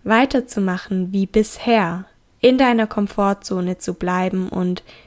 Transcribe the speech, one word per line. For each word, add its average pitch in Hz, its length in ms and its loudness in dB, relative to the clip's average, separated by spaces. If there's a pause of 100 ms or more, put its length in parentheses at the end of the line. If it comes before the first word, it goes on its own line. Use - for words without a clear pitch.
weiterzumachen 196 1080 0
wie 196 120 2
bisher, 196 800 0 (360)
in 254 160 6
deiner 240 300 4
Komfortzone 196 880 -2
zu - 160 -6
bleiben 185 560 -2
und 180 340 -4 (240)